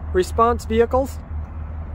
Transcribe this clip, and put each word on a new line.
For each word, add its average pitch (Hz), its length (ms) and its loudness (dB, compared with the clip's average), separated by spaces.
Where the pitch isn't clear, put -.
response 233 540 2
vehicles. 233 520 2